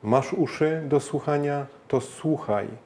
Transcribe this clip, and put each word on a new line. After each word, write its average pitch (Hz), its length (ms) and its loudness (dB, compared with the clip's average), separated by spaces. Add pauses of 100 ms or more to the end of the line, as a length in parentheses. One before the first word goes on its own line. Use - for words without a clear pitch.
Masz 123 300 2
uszy 160 540 0
do 143 140 4
słuchania? 143 640 -2 (220)
To 131 120 2
słuchaj. 123 680 -2 (180)